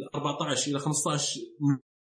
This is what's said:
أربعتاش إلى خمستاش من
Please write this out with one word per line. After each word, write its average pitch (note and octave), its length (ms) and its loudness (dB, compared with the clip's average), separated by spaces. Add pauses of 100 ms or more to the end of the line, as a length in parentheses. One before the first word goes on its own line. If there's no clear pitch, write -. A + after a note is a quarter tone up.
(160)
أربعتاش C#3+ 520 0
إلى C#3+ 120 0
خمستاش D3 600 0 (200)
من C#3+ 180 4 (360)